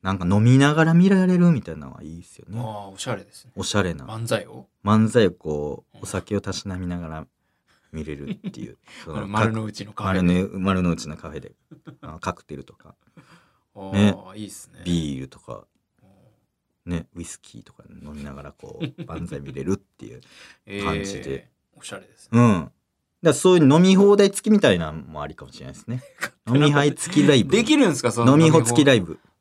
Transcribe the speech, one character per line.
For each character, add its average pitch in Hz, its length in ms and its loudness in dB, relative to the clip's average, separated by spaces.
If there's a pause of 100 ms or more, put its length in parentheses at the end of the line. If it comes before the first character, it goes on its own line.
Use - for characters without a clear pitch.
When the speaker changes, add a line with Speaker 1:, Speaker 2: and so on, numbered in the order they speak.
Speaker 1:
な 95 100 -4
ん 95 80 -4
か 90 80 -4
飲 101 160 2
み 127 140 6
な 143 160 4
が 160 100 4
ら 165 100 4
見 175 140 6
ら 190 200 4
れ 180 100 2
る 175 140 4
み 131 100 0
た 85 100 -14
い 78 60 -12
な 71 100 -14
の 65 60 -18
は - 100 -20
い 82 160 -14
い 90 40 -20
っ - 20 -20
す - 120 -20
よ - 120 -20
ね。 110 100 -10
Speaker 2:
あ - 20 -6
ー、 117 40 -6 (280)
お - 40 -20
し - 100 -10
ゃ 117 80 -4
れ 95 80 -14
で - 80 -20
す - 140 -20
ね。 - 100 -20
Speaker 1:
お 98 80 -10
し - 100 -6
ゃ 104 100 2
れ 87 100 -2
な。 73 100 -12
Speaker 2:
漫 113 240 -10
才 107 200 -2
を？ - 200 -20 (160)
Speaker 1:
漫 110 240 4
才 107 200 4
を 87 40 2
こ 73 640 -8
う、 - 40 -20
Speaker 2:
う - 40 -20
ん。 - 20 -14
Speaker 1:
お - 20 -14
酒 98 300 -6
を 98 60 -2
た 98 100 -10
し - 160 -10
な 92 80 -8
み 90 120 -8
な 87 120 -8
が 82 80 -12
ら 78 180 -12 (680)
見 80 100 -10
れ 73 140 -10
る 71 140 -12
っ - 40 -8 (160)
て - 80 -18
い 57 100 -12
う。 - 80 -20 (140)
Speaker 2:
<laughs> - 140 -20
Speaker 1:
そ 80 80 -14
の、 104 160 -8
Speaker 2:
丸 110 240 -2
の 110 100 -6
内 104 220 -12
の 107 80 -20
カ 98 180 -4
フ 95 80 0
ェ - 20 0
で。 - 0 -
Speaker 1:
丸 90 300 0
の、 95 80 -10
丸 92 220 0
の 87 100 0
内 76 160 -8
の 76 80 -12
カ 80 140 -16
フ 78 80 -14
ェ - 20 -10
で。 - 160 -20 (460)
あ - 60 -20
の、 80 120 -18
カ 90 140 -8
ク - 100 -16
テ 76 100 -18
ル 69 120 -16
と - 80 -20
か。 - 220 -20 (440)
Speaker 2:
<laughs> - 360 -20
あ 104 40 -20
ー、 95 140 -12
Speaker 1:
ね。 101 200 4 (220)
Speaker 2:
い 107 80 -14
い 101 40 -14
っ - 40 -18
す - 220 -20
ね。 - 100 -20
Speaker 1:
ビ 80 340 -4
ー 65 40 -12
ル 65 80 -14
と - 100 -20
か。 50 260 -18 (1200)
Speaker 2:
う 87 40 -12
ん。 - 20 -6
Speaker 1:
ね、 82 240 -6
ウ 85 60 -14
イ - 20 -12
ス - 180 -18
キ - 180 -20
ー - 40 -20
と - 80 -20
か - 180 -20
飲 73 220 -20
み 73 140 -14
な 69 80 -14
が 71 100 -18
ら 69 80 -18
こ - 300 -18
う、 139 100 -6
<laughs> - 120 -20
漫 85 260 -12
才 71 100 -12
見 69 140 -16
れ 67 100 -12
る 92 120 -2
っ - 20 -20
て - 280 -20
い 57 80 -20
う 62 60 -20 (640)
感 80 180 -6
じ 98 200 -10
で。 67 120 -10
Speaker 2:
え - 160 -14 (280)
ー、 - 20 -20
お - 20 -20
し - 120 -16
ゃ - 20 -14
れ - 100 -18
で - 120 -20
す - 120 -20
ね。 117 80 -2
Speaker 1:
う 120 60 2
ん。 104 160 2
だ 71 60 -10
か - 60 -20 (500)
ら 156 120 2
そ 185 200 4
う 180 40 6
い 170 40 4
う 139 120 6
飲 165 80 6
み 190 140 6
放 202 220 6
題 202 140 4
付 - 180 -6
き - 20 4
み 208 80 4
た 120 140 4
い 87 60 0
な 78 120 -6
の 80 100 -12
も 76 200 -14
あ 73 60 -8
り 73 80 -14
か 67 100 -18
も 64 80 -20
し - 80 -20
れ 65 60 -16
な 67 40 -16
い - 40 -18
で - 40 -20
す - 80 -18
ね。 123 160 -8 (240)
Speaker 2:
<laughs> - 180 -20
Speaker 1:
飲 120 100 -2
み 147 180 4
杯 143 200 2
付 - 280 -2
き 143 40 4
ラ 143 100 6
イ 113 100 4
ブ。 139 80 0
Speaker 2:
で 233 100 2
き 302 140 2
る 254 100 4
ん 147 80 0
す - 80 -8
か？ 117 80 0
そ 117 140 0
の 131 80 6
Speaker 1:
飲 151 60 6
み 160 100 6
放 156 140 6
付 120 180 2
き 139 40 4
ラ 135 100 6
イ 107 40 2
ブ。 82 180 -8 (240)